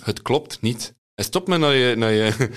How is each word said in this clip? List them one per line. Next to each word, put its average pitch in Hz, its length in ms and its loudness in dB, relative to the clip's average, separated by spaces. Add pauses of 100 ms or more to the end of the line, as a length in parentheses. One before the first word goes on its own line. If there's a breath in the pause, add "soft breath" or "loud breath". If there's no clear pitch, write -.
Het - 180 -4
klopt - 400 -4
niet. 110 340 -4 (180)
En 101 100 -6
stop 185 240 -4
met 180 120 2
naar 147 160 2
je, 123 200 2
naar 113 160 2
je, 110 460 2